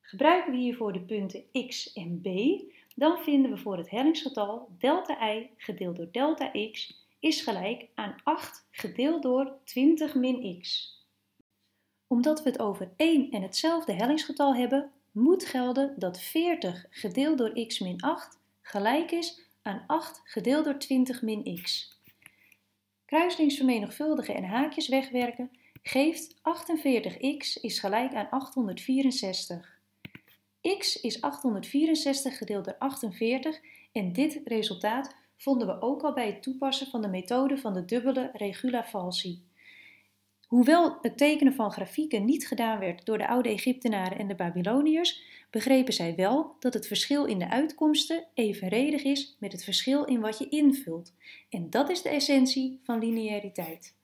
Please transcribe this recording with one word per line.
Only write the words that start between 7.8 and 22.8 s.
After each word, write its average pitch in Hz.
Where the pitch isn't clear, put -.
aan 208
acht -
gedeeld 285
door 262
twintig 302
min 247
x. -
Omdat 302
we 262
het -
over 190
één 311
en 202
hetzelfde 320
hellingsgetal 277
hebben, 262
moet 311
gelden 262
dat 180
veertig 320
gedeeld 269
door 226
x -
min 180
acht -
gelijk 247
is 339
aan 208
acht -
gedeeld 254
door 277
twintig 254
min 208
x. -